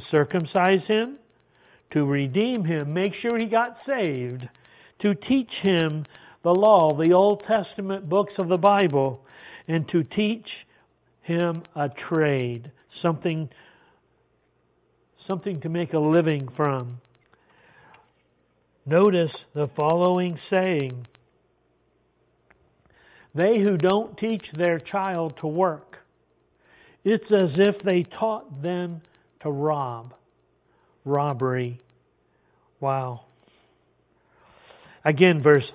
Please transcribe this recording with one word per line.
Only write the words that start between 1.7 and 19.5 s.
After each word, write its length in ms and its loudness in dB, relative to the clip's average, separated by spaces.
to 140 0
redeem 580 -2
him, 300 -4
make 200 -2
sure 240 -4
he 100 -2
got 380 -2
saved, 640 -4
to 160 0
teach 360 -2
him 400 0
the 100 4
law, 380 6
the 220 4
Old 300 4
Testament 640 -4
books 320 0
of 100 -2
the 80 2
Bible, 680 2
and 220 -2
to 140 0
teach 440 -4
him 320 -2
a 140 -4
trade, 840 -2
something, 480 -2
something 320 -6
to 80 -6
make 240 -4
a 60 2
living 560 2
from. 440 -2
Notice 460 2